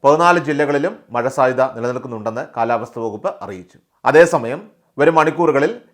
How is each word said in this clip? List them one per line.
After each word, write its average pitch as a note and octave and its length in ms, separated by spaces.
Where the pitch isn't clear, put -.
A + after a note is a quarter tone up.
പതിനാല് E3+ 420
ജില്ലകളിലും D3 480
മഴ A#2+ 120
സാധ്യത B2+ 260
നിലനിൽക്കുന്നുണ്ടെന്ന് A#2+ 640
കാലാവസ്ഥ A#2 480
വകുപ്പ് G#2+ 260
അറിയിച്ചു. F#2 340
അതേസമയം D#3 520
വരും D#3+ 180
മണിക്കൂറുകളിൽ D#3 520